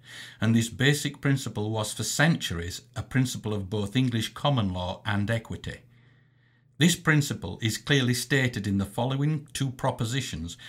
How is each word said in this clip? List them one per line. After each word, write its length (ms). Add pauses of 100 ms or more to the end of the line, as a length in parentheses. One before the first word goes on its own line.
(400)
and 160
this 140
basic 500
principle 500
was 220
for 120
centuries 800 (120)
a 80
principle 500
of 160
both 240
English 400
common 380
law 340
and 240
equity. 520 (960)
This 180
principle 680
is 160
clearly 360
stated 540
in 100
the 80
following 680
two 180
propositions 840 (140)